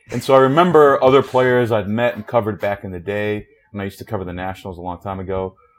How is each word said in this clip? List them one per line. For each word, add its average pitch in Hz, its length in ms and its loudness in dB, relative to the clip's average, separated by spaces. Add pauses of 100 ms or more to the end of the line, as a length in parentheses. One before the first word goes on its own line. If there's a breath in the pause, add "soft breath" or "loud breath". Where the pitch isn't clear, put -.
(120)
And 123 120 -8
so 139 100 2
I 131 60 8
remember 147 640 4
other 131 180 6
players 123 500 0
I'd 104 160 -2
met 117 280 -2
and 107 100 -12
covered 107 340 -2
back 101 240 -6
in 98 80 -12
the 90 80 -10
day 104 460 -6 (240 soft breath)
when 101 120 -12
I - 20 -6
used 98 160 -12
to - 60 -16
cover 98 180 -8
the 90 100 -10
Nationals 92 460 -12
a - 20 -18
long 90 180 -10
time 95 200 -10
ago. 95 360 -8 (240 soft breath)